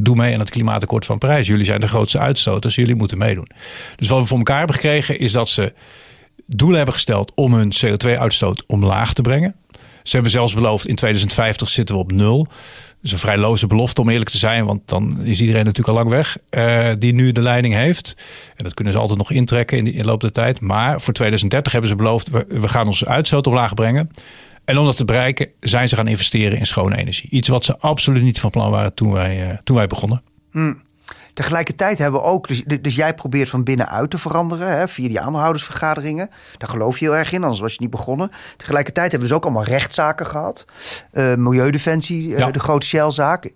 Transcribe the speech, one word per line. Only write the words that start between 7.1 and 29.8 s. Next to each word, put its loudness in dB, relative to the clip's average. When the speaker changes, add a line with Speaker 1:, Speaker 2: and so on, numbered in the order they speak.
Speaker 1:
om 4
hun 4
C -2
O 2
twee 0
uitstoot 0
omlaag 2
te 2
brengen. 0
Ze -10
hebben 2
zelfs 2
beloofd, 2
"In -2
tweeduizend 0
vijftig 0
zitten 0
we 0
op -4
nul." 4
Dat -8
is -2
een -2
vrij 2
loze 2
belofte, 2
om 2
eerlijk 0
te -4
zijn, 0
want -2
dan -2
is 0
iedereen 4
natuurlijk 0
al 2
lang 0
weg, 0
eh, 2
die 2
nu 4
de 0
leiding 2
heeft. 0
En -10
dat -8
kunnen -2
ze 0
altijd 0
nog -2
intrekken 2
in 0
de, 0
in -6
de -2
loop 0
der -2
tijd. 0
Maar 0
voor -2
tweeduizend 0
dertig 0
hebben 0
ze 0
beloofd, 0
"We, -2
we -2
gaan 2
onze 0
uitstoot 0
omlaag 2
brengen." 0
En 2
om 4
dat 2
te -2
bereiken 0
zijn 0
ze 2
gaan 0
investeren 0
in -2
schone 0
energie. -6
Iets 0
wat 2
ze -2
absoluut 2
niet 2
van 0
plan 0
waren 0
toen 0
wij, -2
eh, -6
toen 2
wij 4